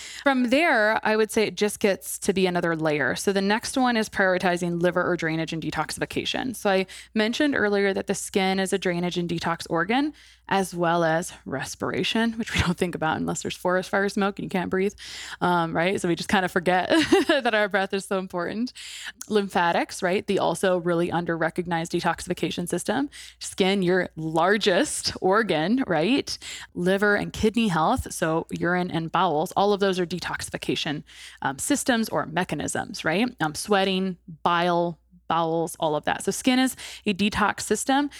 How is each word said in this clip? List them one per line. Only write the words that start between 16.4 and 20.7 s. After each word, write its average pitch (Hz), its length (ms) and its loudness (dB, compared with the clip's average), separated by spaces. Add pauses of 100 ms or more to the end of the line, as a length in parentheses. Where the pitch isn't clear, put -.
forget 180 420 0
<laughs> 320 380 4
that 254 260 2
our 214 140 2
breath 196 240 0
is 196 120 -2
so 196 140 -2
important. 185 540 -4 (560)
Lymphatics, 196 760 0
right? 185 240 0
The 190 120 0
also 170 400 2